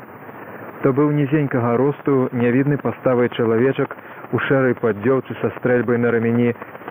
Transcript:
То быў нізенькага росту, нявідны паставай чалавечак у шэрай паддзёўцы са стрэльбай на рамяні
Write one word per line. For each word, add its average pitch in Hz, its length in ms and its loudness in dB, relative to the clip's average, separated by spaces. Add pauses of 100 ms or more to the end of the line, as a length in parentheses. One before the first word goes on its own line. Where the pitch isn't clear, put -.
(840)
То 139 100 2
быў 147 180 2
нізенькага 135 720 0
росту, 135 520 0
нявідны 131 440 2
паставай 123 560 0
чалавечак 123 640 0 (360)
у 123 120 0
шэрай 131 320 2
паддзёўцы 120 640 0
са 117 160 0
стрэльбай 120 420 2
на 120 140 2
рамяні 117 400 2 (380)